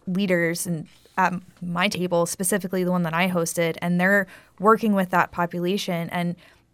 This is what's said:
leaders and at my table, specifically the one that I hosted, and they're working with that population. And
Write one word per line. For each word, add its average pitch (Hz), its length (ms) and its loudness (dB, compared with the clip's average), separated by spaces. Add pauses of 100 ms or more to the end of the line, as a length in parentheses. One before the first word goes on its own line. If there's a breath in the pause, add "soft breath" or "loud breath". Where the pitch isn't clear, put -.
leaders 175 580 0
and 165 220 -6 (320 soft breath)
at 180 160 2 (260)
my 180 280 -2
table, 180 360 0
specifically 185 600 -2
the 180 80 0
one 180 100 0
that 160 120 -2
I 180 140 2
hosted, 170 540 -2
and 175 180 0
they're 190 280 4 (320 loud breath)
working 214 320 4
with 190 180 2
that 175 220 2
population. 175 760 -2
And 175 260 -4 (380 soft breath)